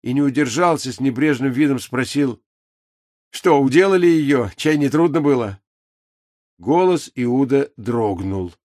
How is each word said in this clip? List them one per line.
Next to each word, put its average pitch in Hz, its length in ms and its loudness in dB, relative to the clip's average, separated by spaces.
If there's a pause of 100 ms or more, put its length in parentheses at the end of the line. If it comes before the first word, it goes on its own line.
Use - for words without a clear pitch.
и 123 100 -6
не 143 100 0
удержался, 139 680 -2
с - 80 -12
небрежным 135 500 0
видом 139 300 0
спросил: 127 640 -4 (880)
«Что, 156 300 2
уделали 175 460 4
её? 143 480 2
Чай 156 240 0
не 143 100 0
трудно 156 320 0
было?» 123 400 -2 (1000)
Голос 170 580 0
Иуда 131 600 0
дрогнул. 98 760 -4 (100)